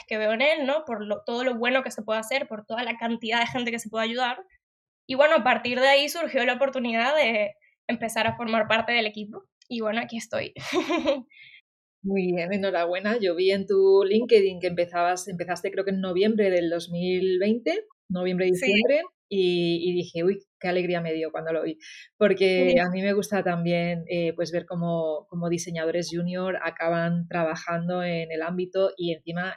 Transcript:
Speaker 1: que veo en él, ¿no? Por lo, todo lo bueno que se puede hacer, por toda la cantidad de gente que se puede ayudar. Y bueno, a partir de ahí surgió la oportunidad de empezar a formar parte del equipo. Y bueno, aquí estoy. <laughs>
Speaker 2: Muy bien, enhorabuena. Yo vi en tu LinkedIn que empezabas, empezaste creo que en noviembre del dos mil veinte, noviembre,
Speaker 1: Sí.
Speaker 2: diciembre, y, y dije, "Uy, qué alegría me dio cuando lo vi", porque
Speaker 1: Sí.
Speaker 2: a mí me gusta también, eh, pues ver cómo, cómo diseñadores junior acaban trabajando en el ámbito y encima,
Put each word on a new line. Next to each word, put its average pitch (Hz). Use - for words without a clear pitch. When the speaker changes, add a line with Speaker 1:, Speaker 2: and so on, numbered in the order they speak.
Speaker 1:
que 220
veo 214
en 226
él, 302
¿no? 302
Por 214
lo, 208
todo 240
lo 254
bueno 247
que 233
se -
puede 220
hacer, 262
por 214
toda 226
la 233
cantidad 233
de 233
gente 240
que 233
se 226
puede 220
ayudar. 247
Y -
bueno, 302
a 233
partir 240
de 262
ahí 277
surgió 285
la 247
oportunidad 247
de 226
empezar 226
a 226
formar 226
parte 226
del 233
equipo. 214
Y 226
bueno, 214
aquí 240
estoy. 220
<laughs> 294
Speaker 2:
Muy 190
bien, 175
enhorabuena. 190
Yo 180
vi 190
en 196
tu 196
LinkedIn 202
que 180
empezabas, 175
empezaste 175
creo 196
que 196
en 190
noviembre 196
del 175
dos 170
mil 180
veinte, 240
noviembre, 185
Speaker 1:
Sí. 185
Speaker 2:
diciembre, 233
y, 175
y 180
dije, 170
"Uy, 196
qué 185
alegría 175
me 165
dio 160
cuando 160
lo 156
vi", 160
porque 185
Speaker 1:
Sí. 175
Speaker 2:
a 180
mí 185
me 202
gusta 202
también, 170
eh, 170
pues 170
ver 170
cómo, 165
cómo 170
diseñadores 170
junior 180
acaban 170
trabajando 170
en 165
el 160
ámbito 180
y 175
encima, 175